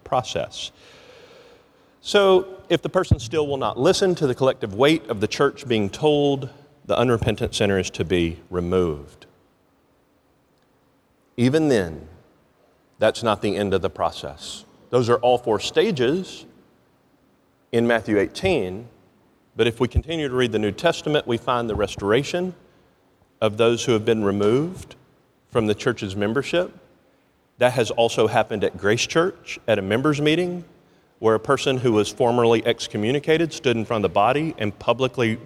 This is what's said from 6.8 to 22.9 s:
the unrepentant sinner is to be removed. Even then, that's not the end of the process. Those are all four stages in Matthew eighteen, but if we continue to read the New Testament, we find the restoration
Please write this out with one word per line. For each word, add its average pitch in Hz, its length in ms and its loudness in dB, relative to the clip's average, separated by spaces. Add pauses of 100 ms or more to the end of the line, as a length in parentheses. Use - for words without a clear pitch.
the - 120 0
unrepentant 117 560 0
sinner 98 280 2
is 87 100 -4
to - 140 -6
be 85 340 0 (100)
removed. 87 800 -2 (2000)
Even 143 320 2
then, 82 380 0 (920)
that's 110 240 0
not 104 180 0
the 101 140 -2
end 98 180 -2
of 87 80 2
the 92 80 -2
process. - 720 -8 (260)
Those 120 180 2
are 120 80 4
all 123 200 2
four 113 220 0
stages 160 880 -2 (1300)
in 117 160 2
Matthew 110 320 2
eighteen, 117 640 -2 (720)
but 113 100 2
if 113 140 -2
we 127 80 0
continue 156 400 -4
to 123 60 -8
read 123 180 0
the 107 80 0
New 104 100 0
Testament, 156 560 -2
we 120 120 -2
find 120 300 -2
the 104 60 -2
restoration 135 800 -2 (880)